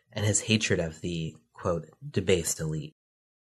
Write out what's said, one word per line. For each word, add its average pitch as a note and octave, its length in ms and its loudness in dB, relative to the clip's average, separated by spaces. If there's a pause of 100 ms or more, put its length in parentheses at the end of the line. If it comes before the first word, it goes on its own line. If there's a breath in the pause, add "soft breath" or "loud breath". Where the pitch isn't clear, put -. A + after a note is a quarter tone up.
(160 soft breath)
and G2 100 -2
his G#2 160 2
hatred A2 380 2
of E2 220 -4
the, E2 340 -4 (180)
quote, E2+ 360 -4 (180)
"debased F#2 520 0
elite." D#2 340 -4 (640)